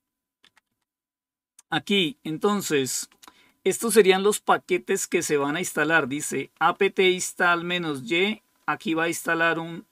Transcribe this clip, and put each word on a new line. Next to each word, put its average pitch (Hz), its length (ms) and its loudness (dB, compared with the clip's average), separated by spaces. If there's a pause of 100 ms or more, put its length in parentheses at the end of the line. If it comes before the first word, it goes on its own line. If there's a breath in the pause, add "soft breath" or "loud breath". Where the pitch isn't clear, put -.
(1700)
Aquí, 165 540 0
entonces, 156 840 -2 (540 soft breath)
estos 190 320 -2
serían 190 300 6
los 208 160 2
paquetes 185 680 0
que 175 160 -2
se 151 140 0
van 143 180 0
a 175 60 -4
instalar. 160 480 0
Dice 139 500 -6
apt 175 400 0
install 180 640 2
menos 170 480 -4
Y. 196 320 0 (240)
Aquí 151 280 -4
va 160 100 0
a 170 40 0
instalar 165 520 0
un 165 320 -10